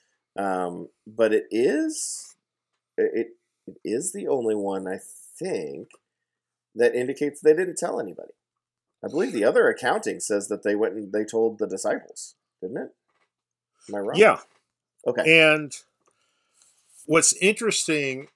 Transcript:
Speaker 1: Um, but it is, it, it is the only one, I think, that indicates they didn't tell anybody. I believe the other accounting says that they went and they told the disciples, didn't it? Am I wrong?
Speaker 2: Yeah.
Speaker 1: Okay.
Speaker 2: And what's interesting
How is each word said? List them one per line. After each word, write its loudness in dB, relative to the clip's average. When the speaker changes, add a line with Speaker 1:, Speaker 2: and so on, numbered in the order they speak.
Speaker 1:
Um, -4
but 2
it 2
is, -2
it, 0
it -18
is -4
the -8
only 0
one, -4
I -6
think, -8
that 4
indicates -2
they 8
didn't -2
tell -4
anybody. -12
I -6
believe -2
the 0
other 4
accounting -2
says -2
that -6
they 2
went 0
and -10
they -2
told 0
the -4
disciples, -6
didn't -8
it? -8
Am -10
I -4
wrong? -4
Speaker 2:
Yeah. 8
Speaker 1:
Okay. 6
Speaker 2:
And 4
what's 4
interesting 0